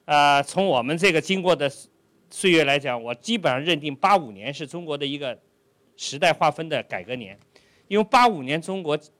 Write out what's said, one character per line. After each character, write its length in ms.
呃， 360
从 240
我 160
们 160
这 140
个 100
经 220
过 120
的 160
岁 180
月 140
来 160
讲， 240
我 100
基 240
本 140
上 100
认 180
定 160
八 220
五 140
年 200
是 140
中 180
国 140
的 80
一 140
个 180
时 220
代 160
划 160
分 180
的 160
改 200
革 100
年， 240
因 120
为 60
八 220
五 140
年 180
中 220
国 160